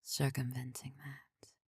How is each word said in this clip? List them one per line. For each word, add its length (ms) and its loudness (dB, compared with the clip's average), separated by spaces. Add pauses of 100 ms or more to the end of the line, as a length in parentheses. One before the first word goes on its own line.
circumventing 960 2
that. 500 -12 (180)